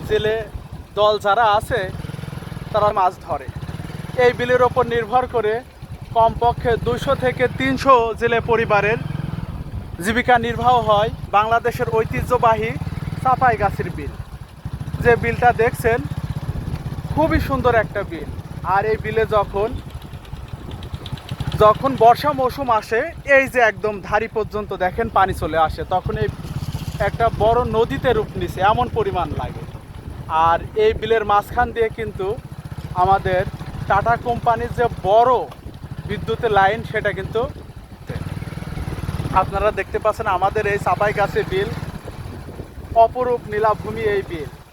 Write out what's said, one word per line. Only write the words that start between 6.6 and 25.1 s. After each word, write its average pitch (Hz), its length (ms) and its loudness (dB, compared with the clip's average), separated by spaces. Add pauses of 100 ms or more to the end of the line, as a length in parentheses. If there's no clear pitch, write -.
দুইশো 240 380 0
থেকে 254 300 0 (140)
তিনশো 269 360 4 (240)
জেলে 233 220 2
পরিবারের 214 580 2 (1040)
জীবিকা 233 340 4
নির্বাহ 233 420 2
হয় 214 300 2 (200)
বাংলাদেশের 226 680 2
ঐতিহ্যবাহী 233 720 2 (500)
চাপাইগাছির 214 720 2
বিল। 147 220 -8 (880)
যে 240 160 6
বিলটা 233 360 2
দেখছেন 233 460 2 (1120)
খুবই 320 300 2
সুন্দর 254 340 2
একটা 208 280 0
বিল। 160 260 -8 (460)
আর 196 100 4
এই 220 200 0
বিলে 220 220 2
যখন, 202 420 0 (1900)
যখন 214 320 6 (120)
বর্ষা 240 300 6
মৌসুম 262 380 -2
আসে, 220 300 2 (360)
এই 269 120 6
যে 247 120 0
একদম 214 400 2
ধারি 208 360 -2
পর্যন্ত 208 340 -4 (140)
দেখেন 202 240 -2
পানি 190 260 2